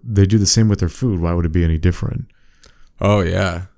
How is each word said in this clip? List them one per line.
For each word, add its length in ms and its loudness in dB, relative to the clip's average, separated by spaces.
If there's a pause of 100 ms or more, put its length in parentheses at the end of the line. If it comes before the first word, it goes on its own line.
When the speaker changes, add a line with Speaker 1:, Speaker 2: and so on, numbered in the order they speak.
Speaker 1:
they 240 2
do 100 2
the 80 2
same 240 2
with 120 0
their 60 0
food. 320 -4
Why 140 -2
would 140 0
it 40 -4
be 120 2
any 160 0
different? 480 -2 (760)
Speaker 2:
Oh, 200 2
yeah. 420 -2 (140)